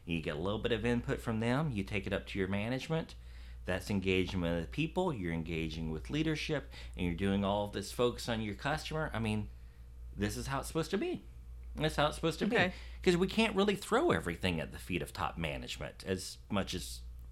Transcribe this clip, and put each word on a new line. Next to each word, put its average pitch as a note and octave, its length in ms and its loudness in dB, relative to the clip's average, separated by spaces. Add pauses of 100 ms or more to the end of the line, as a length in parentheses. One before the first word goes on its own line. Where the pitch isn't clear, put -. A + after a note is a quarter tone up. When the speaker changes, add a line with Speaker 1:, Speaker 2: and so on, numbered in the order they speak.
Speaker 1:
You E2+ 160 0
get D#2 160 -2
a - 20 -2
little G2+ 200 0
bit A2+ 120 0
of A2 140 2
input A#2+ 340 2
from A2 220 0
them. C3 320 2
You G2 100 2
take G2 240 -2
it G2 60 0
up F2+ 140 0
to G2 120 -2
your F#2+ 80 2
management. B2+ 680 0 (500)
That's F#2 240 0
engagement F#2 680 4
of E2+ 60 0
the E2 60 -4
people. E3 440 0
You're F2+ 220 0
engaging D#2+ 580 -2
with D#2 200 -6
leadership, D3+ 600 0 (240)
and F2+ 100 0
you're F2 100 2
doing G2 280 2
all G2+ 220 2
of G2+ 80 -6
this G#2 180 -4
focus B2 380 0
on A2+ 120 0
your G#2 140 -2
customer. D#3 580 -2
I A2 60 -2
mean, G#2+ 300 0 (680)
this G#2 220 0
is A#2 100 -4
how C3+ 120 -2
it's C3 80 -4
supposed D#3+ 240 -2
to G3 80 2
be. F4 240 -2 (520)
That's D3+ 220 0
how D3 100 6
it's D3+ 80 -2
supposed D#3+ 240 0
to - 60 2
Speaker 2:
Okay. G3+ 220 6
Speaker 1:
be. F3+ 60 -2 (300)
'Cause F3 140 8
we F#3 100 4
can't A3 280 4
really G3+ 200 6
throw C#4+ 360 4
everything E2+ 500 2
at C2 100 -4
the D#2+ 60 -8
feet - 240 -2
of - 100 -6
top - 260 -2
management C#2+ 680 -4
as F#2 300 -2 (120)
much F#2+ 240 0
as - 280 -6 (300)